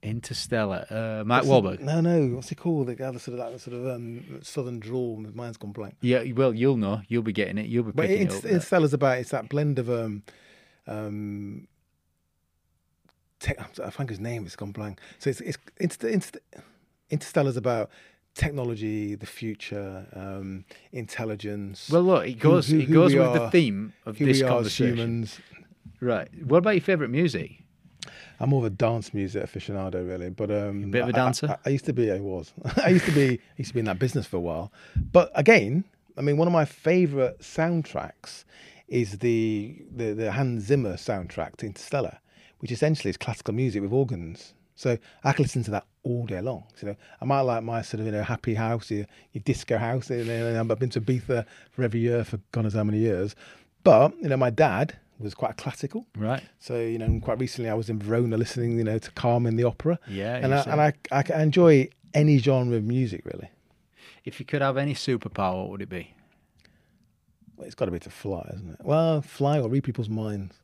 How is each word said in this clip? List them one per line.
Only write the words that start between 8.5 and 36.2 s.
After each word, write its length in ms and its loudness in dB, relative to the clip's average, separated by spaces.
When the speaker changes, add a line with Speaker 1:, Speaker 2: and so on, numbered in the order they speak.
Speaker 2:
Interstellar's 420 4
about, 240 2
it's 140 -8
that 180 -6
blend 300 0
of, 100 -4
um, 320 -4
um, 840 -10
te-, 140 -4
I 60 -8
think 220 -8
his 80 -10
name 240 -8
has 120 -14
gone 160 -12
blank. 280 -10
So 140 -2
it's, 100 -6
it's 160 -8
Inter-, 300 -4
Inter-, 300 -2
Interstellar's 480 -2
about 320 -2
technology, 800 -4
the 100 -14
future, 880 -10
um, 520 -10
intelligence. 1000 -10
Speaker 1:
Well, 140 4
look, 240 4
it 60 -6
Speaker 2:
who, 60 -12
Speaker 1:
goes, 280 6
Speaker 2:
who, 120 6
Speaker 1:
it 100 2
Speaker 2:
who 40 6
Speaker 1:
goes 200 8
Speaker 2:
we 80 6
Speaker 1:
with 120 4
the 120 4
Speaker 2:
are, 60 -2
Speaker 1:
theme 420 2
of 140 -10
Speaker 2:
who 60 2
Speaker 1:
this 120 6
Speaker 2:
we 60 4
are 60 2
as 40 4
Speaker 1:
conversation. 440 2
Speaker 2:
humans. 420 -4
Speaker 1:
Right. 300 -2
What 140 6
about 160 2
your 60 2
favourite 280 0
music? 540 -2
Speaker 2:
I'm 120 0
more 100 4
of 60 0
a 100 0
dance 380 0
music 320 -4
aficionado, 600 -6
really. 240 -8
But, 220 -4
um, 320 -4
Speaker 1:
A 40 -6
bit 160 0
of 40 -2
a 100 0
Speaker 2:
I, 40 4
I, 20 4
Speaker 1:
dancer? 240 0
Speaker 2:
I, 180 -2
I 40 0
used 160 0
to 80 -2
be, 180 2
I 80 -2
was. 320 -8
<laughs> 180 0
I 60 4
used 160 6
to 80 2
be, 220 4
I 40 -6
used 120 -8
to 60 -16
be 40 0
in 60 0
that 120 -2
business 300 -2
for 80 -8
a 60 -2
while. 320 -6
But 220 8
again, 500 6
I 40 -6